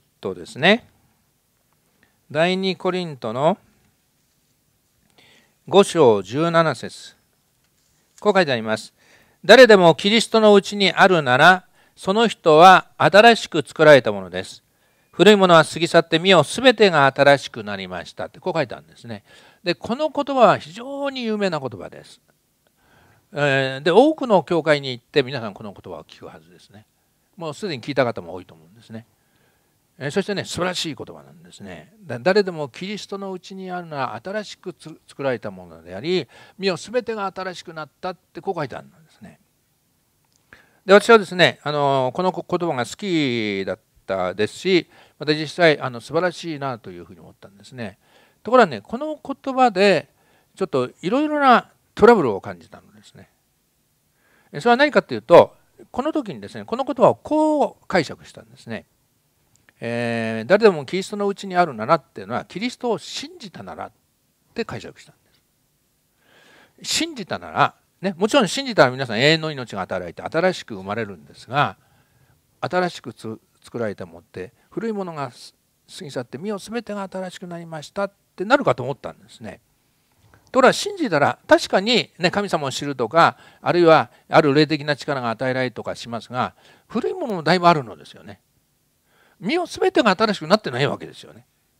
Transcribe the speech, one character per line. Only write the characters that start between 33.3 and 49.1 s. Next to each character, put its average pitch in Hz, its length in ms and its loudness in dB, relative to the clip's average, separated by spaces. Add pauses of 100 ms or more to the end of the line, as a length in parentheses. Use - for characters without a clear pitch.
う 185 80 -12
ち - 160 -20
に 185 160 -14
あ 180 100 -10
る 170 60 -18
な 151 100 -12
ら、 117 260 -8
新 202 200 -10
し - 140 -18
く 180 160 -16
つ-、 - 340 -20
作 - 160 -16
ら 135 80 -2
れ 117 80 -6
た 104 120 -12
も 92 160 -18
の 80 160 -20
で 90 120 -16
あ 95 40 -12
り、 160 280 -6 (300)
見 190 100 -6
よ、 175 100 -4
す - 140 -16
べ 247 120 -4
て 226 100 -10
が 196 200 -8
新 185 200 -12
し - 100 -18
く 170 100 -20
な 156 120 -12
っ 139 40 -20 (120)
た」 180 120 -8
っ - 20 -14
て、 - 260 -20
こ 196 100 -8
う 175 40 -6
書 160 80 -6
い 131 40 -8
て 87 80 -12
あ 73 60 -12
る 69 60 -20
ん - 20 -20
で - 60 -20 (160)
す - 100 -20
ね。 85 180 -20 (1500)
で、 185 80 4
私 208 180 6
は 226 80 8
で 190 60 -6
す 180 100 -14
ね、 156 280 2
あ 147 80 -6
の、 139 440 0
こ 180 80 -4
の 185 80 0
こ-、 - 120 -8 (140)
言 170 120 -4
葉 147 60 -4
が 123 100 -4
好 - 100 -14
き 120 720 -4
だ 92 80 -6
っ - 60 -12 (260)
た 92 280 -4
で 107 140 -2
す - 100 -12
し、 185 320 -2 (300)
ま 147 60 -12
た 151 80 -2
実 156 160 -6
際、 165 300 2
あ 131 100 -6
の、 117 120 -14
素 - 120 -18
晴 165 80 -2
ら 180 100 -2
し 165 240 -12
い 139 40 -12
な 135 200 -8
と - 100 -20
い 87 100 -16
う 85 60 -18
ふ 87 60 -20
う - 20 -20
に 85 60 -20
思 90 120 -20
っ - 80 -20
た 95 80 -20
ん 98 100 -20
で 101 60 -20
す - 100 -20
ね。 117 240 -14 (460)
と 214 80 -10
こ 254 60 4
ろ 240 60 8
が 175 80 0
ね、 104 100 -10
こ - 160 -12
の 302 260 -10